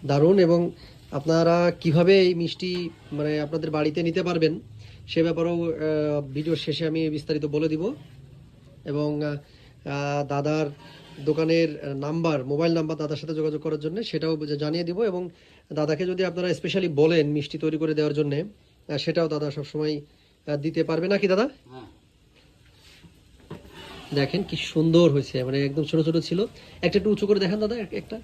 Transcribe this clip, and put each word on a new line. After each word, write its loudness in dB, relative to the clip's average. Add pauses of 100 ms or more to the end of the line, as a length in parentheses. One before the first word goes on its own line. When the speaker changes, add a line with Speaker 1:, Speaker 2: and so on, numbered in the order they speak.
Speaker 1:
দারুণ। 6
এবং 4 (420)
আপনারা 2
কিভাবে 4
এই 4
মিষ্টি -4 (220)
মানে -2
আপনাদের -4
বাড়িতে 0
নিতে 0
পারবেন 0 (480)
সে 2
ব্যাপারেও, 0
আহ, 0
ভিডিও -4
শেষে -4
আমি -2
বিস্তারিত -4
বলে 0
দিব। -2 (880)
এবং, -2
আহ, -6
দাদার 0 (580)
দোকানের 0
নাম্বার, -2
মোবাইল 2
নাম্বার -2
দাদার -4
সাথে -8
যোগাযোগ -2
করার -4
জন্য -4
সেটাও -2
জানিয়ে -2
দিব। -2
এবং -2 (440)
দাদাকে 0
যদি 0
আপনারা -2
specially 0
বলেন 6
মিষ্টি -4
তৈরি -2
করে 0
দেওয়ার 0
জন্যে, -2
আহ, -10
সেটাও 0
দাদা -2
সবসময়, -4 (460)
আহ, -2
দিতে 0
পারবে -2
নাকি 2
দাদা? 4 (220)
Speaker 2:
হ্যাঁ। -16 (2250)
Speaker 1:
দেখেন 0
কি -8
সুন্দর 4
হয়েছে, 0
মানে 0
একদম -2
ছোট 2
ছোট 2
ছিল। 0 (380)
একটা 4
একটু 2
উঁচু 2
করে 6
দেখান 0
দাদা, -2
এক-, -8
একটা। -8